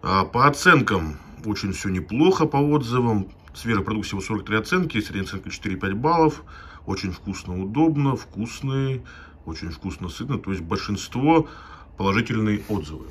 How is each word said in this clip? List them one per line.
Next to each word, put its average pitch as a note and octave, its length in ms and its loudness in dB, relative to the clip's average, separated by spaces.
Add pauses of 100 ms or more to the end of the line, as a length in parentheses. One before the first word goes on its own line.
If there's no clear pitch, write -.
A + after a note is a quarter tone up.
А, F#2+ 240 2
по C3 220 4
оценкам A2 720 4 (260)
очень G2 280 -2
всё - 160 -4
неплохо, D3+ 580 4
по C#3+ 100 0
отзывам. A#2+ 720 2 (240)
Свежий G#2+ 300 0
продукт, G#2+ 240 -2
всего G2+ 120 -4
сорок G#2 260 -4
три G#2+ 120 0
оценки, D#3 420 0
средняя G2 260 -4
оценка F#2 260 -10
четыре - 240 -6
пять F#2+ 180 -2
баллов. D#3 500 2 (440)
Очень F#2+ 240 -4
вкусно, F#2 500 -8
удобно, C#3+ 540 2
вкусные, C3+ 920 -4 (400)
очень D#2+ 240 -8
вкусно, E2+ 400 -8
сытно. A2 300 -4
То - 100 -8
есть F2+ 140 -4
большинство A#2+ 840 2 (500)
положительные G#2+ 680 0
отзывы. D#2 440 -6